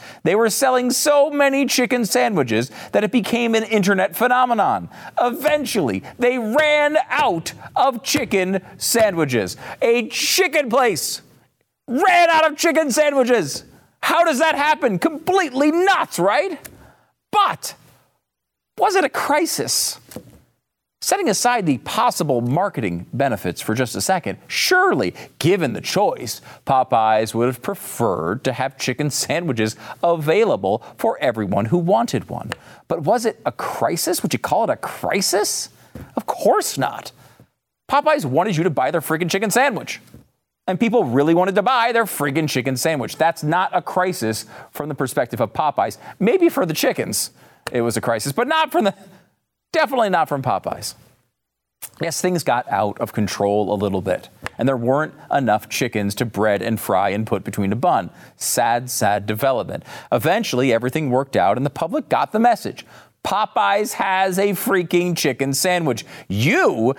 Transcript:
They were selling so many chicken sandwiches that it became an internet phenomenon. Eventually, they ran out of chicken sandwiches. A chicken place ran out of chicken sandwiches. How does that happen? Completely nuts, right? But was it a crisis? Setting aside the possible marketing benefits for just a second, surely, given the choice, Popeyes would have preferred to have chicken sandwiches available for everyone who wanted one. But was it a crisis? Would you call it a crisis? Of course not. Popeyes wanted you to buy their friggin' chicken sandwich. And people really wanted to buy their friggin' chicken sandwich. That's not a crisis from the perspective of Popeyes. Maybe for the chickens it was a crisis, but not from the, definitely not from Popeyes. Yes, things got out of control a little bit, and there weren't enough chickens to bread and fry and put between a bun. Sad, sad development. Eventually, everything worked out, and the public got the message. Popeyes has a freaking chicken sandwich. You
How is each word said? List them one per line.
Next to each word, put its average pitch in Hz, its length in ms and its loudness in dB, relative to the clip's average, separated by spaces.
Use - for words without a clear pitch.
They 170 140 2
were 226 140 4
selling 254 420 0
so 294 380 4
many 277 360 2
chicken 247 380 0
sandwiches 151 680 0
that 208 100 2
it 208 80 0
became 233 460 0
an 220 80 2
internet 196 500 2
phenomenon. 233 720 2
Eventually, 240 840 0
they 247 220 2
ran 294 580 2
out 233 420 0
of 247 300 0
chicken 190 580 0
sandwiches. 156 800 0
A 233 240 2
chicken 302 640 0
place 233 520 0
ran 349 420 4
out 320 220 4
of 302 40 -10
chicken 311 360 2
sandwiches. 247 720 2
How 320 220 2
does 311 160 2
that 311 160 2
happen? 285 460 0
Completely 302 720 0
nuts, 349 480 0
right? 285 360 2
But 381 420 0
was 392 160 2
it 370 80 4
a 285 60 0
crisis? - 880 -2
Setting 370 260 0
aside 240 380 0
the 135 120 2
possible 175 640 0
marketing 120 720 -2
benefits 113 480 -2
for 110 140 -2
just 123 200 -2
a - 60 -4
second, 170 380 -2
surely, 349 640 0
given 170 340 2
the 98 80 -8
choice, 135 600 -2
Popeyes 113 640 2
would 117 140 2
have 127 160 -2
preferred 113 800 -2
to 131 100 -2
have 131 240 -4
chicken 139 340 -4
sandwiches 131 680 -2
available 160 800 2
for 113 220 -2
everyone 110 480 0
who 170 120 2
wanted 180 500 0
one. - 220 -10
But 170 160 -2
was 220 200 0
it - 220 -4
a 131 60 -4
crisis? - 720 -2
Would 156 80 -2
you 117 80 -2
call 220 240 0
it 175 60 -2
a 117 60 0
crisis? - 920 -2
Of - 100 -8
course - 500 0
not. - 360 -6
Popeyes 294 360 2
wanted 160 320 0
you 160 80 2
to 185 60 2
buy 131 200 0
their 160 120 -2
friggin' 160 280 -2
chicken 196 220 0
sandwich. 254 480 0
And 185 140 -2
people 226 240 4
really 143 300 4
wanted 185 200 2
to 196 80 2
buy 247 300 2
their 226 140 2
friggin' 147 420 -2
chicken 127 280 -2
sandwich. 135 400 -2
That's 160 280 0
not 175 280 0
a 240 100 0
crisis 175 640 -2
from 147 160 -8
the 151 80 -6
perspective 127 440 -2
of 113 120 -2
Popeyes. 131 460 -2
Maybe 339 300 4
for 254 180 0
the 156 80 -2
chickens - 560 -2
it 123 120 0
was 117 140 0
a 110 40 -2
crisis, 120 320 -2
but 247 160 -2
not 320 240 0
from 349 120 2
the, - 100 0
definitely 254 360 2
not 165 200 2
from 139 140 -2
Popeyes. 95 520 -4
Yes, 160 200 -4
things 180 220 0
got 123 260 0
out 101 300 0
of 113 140 -4
control 101 600 0
a 104 40 0
little 98 240 0
bit, 90 280 -4
and - 80 0
there 135 100 2
weren't 131 380 0
enough 113 380 0
chickens 107 480 -2
to 123 80 0
bread 104 380 0
and 110 180 -2
fry 98 300 0
and 107 160 -4
put 117 180 -4
between 98 280 -2
a - 40 -2
bun. 120 340 0
Sad, 120 540 -2
sad 101 360 0
development. 117 580 -2
Eventually, 135 640 2
everything 127 380 0
worked 131 260 0
out, 98 200 4
and 135 100 -2
the 139 40 -2
public - 380 -4
got - 240 0
the 214 60 0
message. - 480 0
Popeyes 208 720 0
has 190 440 0
a 202 120 2
freaking 175 640 0
chicken 135 360 0
sandwich. 165 540 0
You 131 720 2